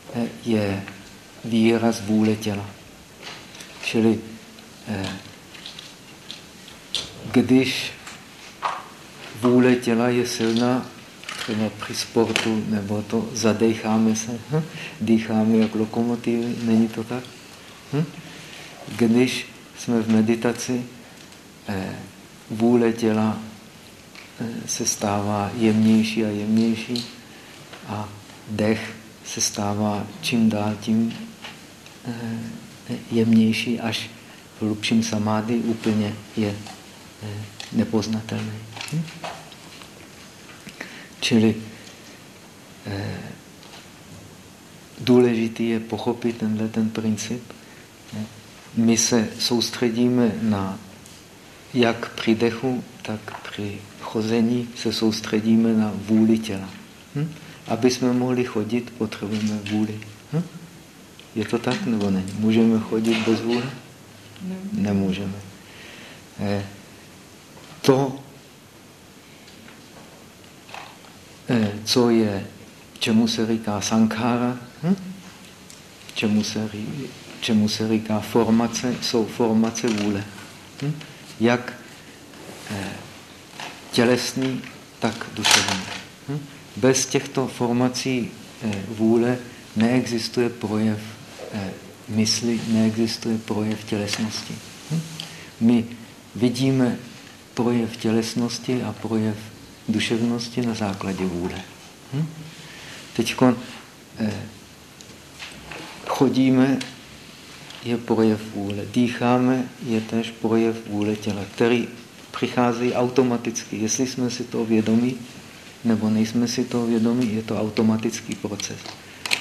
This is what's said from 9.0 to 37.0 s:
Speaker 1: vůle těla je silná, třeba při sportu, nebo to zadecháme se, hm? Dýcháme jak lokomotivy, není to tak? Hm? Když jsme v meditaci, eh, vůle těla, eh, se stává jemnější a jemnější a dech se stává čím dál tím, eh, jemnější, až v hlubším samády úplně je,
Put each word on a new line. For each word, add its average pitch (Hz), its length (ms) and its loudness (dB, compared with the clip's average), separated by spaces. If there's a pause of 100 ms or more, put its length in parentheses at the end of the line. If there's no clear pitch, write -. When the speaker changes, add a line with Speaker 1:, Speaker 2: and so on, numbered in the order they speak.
Speaker 1:
vůle 123 340 6
těla 120 340 2
je 120 180 2
silná, 117 580 2 (540)
třeba 107 300 -2 (140)
při 113 120 -8
sportu, 110 720 0
nebo 104 340 0
to 110 320 -2
zadecháme 110 840 4
se, 117 240 -6 (100)
hm? 156 140 2 (380)
Dýcháme 110 560 4
jak 110 180 2
lokomotivy, 117 880 0
není 113 240 6
to 110 160 -6
tak? 123 200 -6 (720)
Hm? 151 120 2 (920)
Když 120 500 4 (320)
jsme 117 240 0
v 110 80 -2
meditaci, 117 760 2 (840)
eh, 98 280 -6 (540)
vůle 117 440 4
těla, 110 440 2 (1040)
eh, 117 60 -4 (200)
se - 200 -6
stává 101 720 0
jemnější 110 680 4
a 107 40 -2
jemnější 110 760 0 (840)
a 104 220 -8 (400)
dech 107 440 0 (320)
se - 160 -6
stává 104 640 0 (140)
čím 113 280 4
dál 104 320 0
tím, 113 320 2 (920)
eh, 113 920 -8 (160)
jemnější, 113 680 4
až 110 300 -4 (500)
v - 20 -2
hlubším 107 420 2
samády 107 520 0
úplně 110 600 0 (220)
je, 104 180 0 (680)